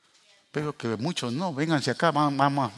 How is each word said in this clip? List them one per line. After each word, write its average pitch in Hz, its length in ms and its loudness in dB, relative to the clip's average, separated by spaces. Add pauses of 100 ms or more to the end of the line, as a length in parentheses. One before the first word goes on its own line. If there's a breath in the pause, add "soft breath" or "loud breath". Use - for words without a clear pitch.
(540)
Veo 151 240 -4
que 117 120 -4
muchos 120 440 -4
no, 135 220 -2
vénganse 143 340 0
acá, 160 220 2
van, 147 260 2
vamos, 139 400 2